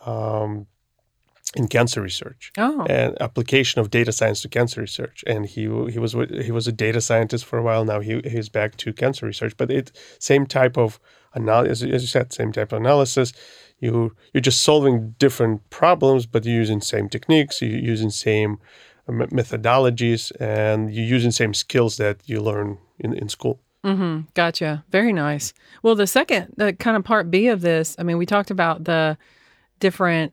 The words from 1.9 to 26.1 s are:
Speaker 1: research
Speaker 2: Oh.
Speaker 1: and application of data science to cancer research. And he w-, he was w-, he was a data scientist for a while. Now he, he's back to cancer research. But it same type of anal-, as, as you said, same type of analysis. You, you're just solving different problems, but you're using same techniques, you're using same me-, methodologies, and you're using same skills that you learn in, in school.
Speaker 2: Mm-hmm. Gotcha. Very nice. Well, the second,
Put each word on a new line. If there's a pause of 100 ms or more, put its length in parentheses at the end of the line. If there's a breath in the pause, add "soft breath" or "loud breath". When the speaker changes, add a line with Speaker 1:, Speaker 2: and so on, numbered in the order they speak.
Speaker 1:
research
Speaker 2:
Oh.
Speaker 1:
and
application
of
data
science
to
cancer
research.
And
he
w-,
he
was
w-,
he
was
a
data
scientist
for
a
while.
Now
he,
he's
back
to
cancer
research.
But
it (260 loud breath)
same
type
of (360 soft breath)
anal-,
as,
as
you
said,
same
type
of
analysis. (460 loud breath)
You, (180 soft breath)
you're
just
solving
different
problems,
but
you're
using
same
techniques,
you're
using
same (500 soft breath)
me-,
methodologies,
and
you're
using
same
skills
that
you
learn (180)
in,
in
school. (240)
Speaker 2:
Mm-hmm. (120)
Gotcha.
Very
nice. (300 soft breath)
Well,
the
second,